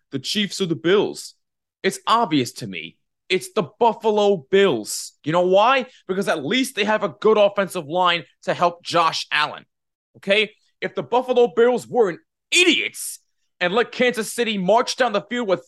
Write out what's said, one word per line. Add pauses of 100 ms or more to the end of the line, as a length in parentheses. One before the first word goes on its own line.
(100)
The
Chiefs
or
the
Bills?" (480)
It's
obvious
to
me. (320)
It's
the (160)
Buffalo (140)
Bills. (120)
You
know
why? (200)
Because
at
least
they
have
a
good
offensive
line (180)
to
help
Josh
Allen. (540)
Okay? (300)
If
the
Buffalo
Bills
weren't (300)
idiots (380)
and
let
Kansas
City
march
down
the
field
with